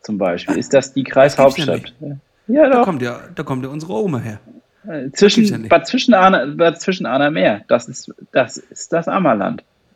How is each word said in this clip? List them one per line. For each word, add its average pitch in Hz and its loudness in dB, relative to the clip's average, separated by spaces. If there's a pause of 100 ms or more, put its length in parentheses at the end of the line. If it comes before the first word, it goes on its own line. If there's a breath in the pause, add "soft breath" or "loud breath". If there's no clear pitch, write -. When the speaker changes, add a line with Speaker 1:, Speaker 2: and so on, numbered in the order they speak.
Speaker 1:
zum 104 -8
Beispiel. 90 -4
Ist - -2
das - 0
die 135 -4
Speaker 2:
Das 139 4
gibt's - -
ja 135 6
Speaker 1:
Kreishauptstadt? 135 2 (180)
Speaker 2:
nicht. 147 -12 (320)
Speaker 1:
Ja, 277 4
Speaker 2:
Da 262 4
Speaker 1:
doch. 233 4
Speaker 2:
kommt 170 -2
ja, 120 -6 (140)
da 160 -8
kommt 131 -6
ja 131 -10
unsere 156 -12
Oma 196 -2
her. 107 -10 (460)
Speaker 1:
Äh, 156 -10
Speaker 2:
Das - -16
Speaker 1:
zwischen, 202 4
Speaker 2:
gibt's 208 2
ja - -6
nicht. 110 -4
Speaker 1:
Bad - 4
Zwischen 254 0
Ahne-, 185 4 (100)
Bad 165 0
Zwischen 185 -4
Ahner 139 0
Meer. 160 0
Das 120 0
ist, - -16 (200)
das 127 -2
ist - -18
das 165 -2
Ammerland. 113 -2 (340)